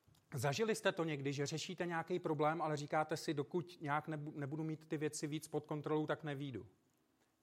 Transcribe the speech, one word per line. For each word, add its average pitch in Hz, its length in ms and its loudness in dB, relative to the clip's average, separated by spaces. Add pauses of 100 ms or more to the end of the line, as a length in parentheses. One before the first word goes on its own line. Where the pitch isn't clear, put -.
(340)
zažili 147 420 2
jste - 160 4
to 175 120 0
někdy, 143 300 0
že 143 120 0
řešíte 165 400 -4
nějaký 170 340 0
problém, 151 420 4
ale 151 160 2
říkáte 151 400 0
si, 160 160 -2
„Dokud 156 480 -2
nějak 151 260 0
nebu-, 151 280 -6
nebudu 151 280 -4
mít 156 240 -4
ty 165 100 0
věci 151 300 0
víc 156 200 -4
pod 151 180 -2
kontrolou, 151 420 2
tak 151 160 0
nevídu.“ 139 440 -4 (760)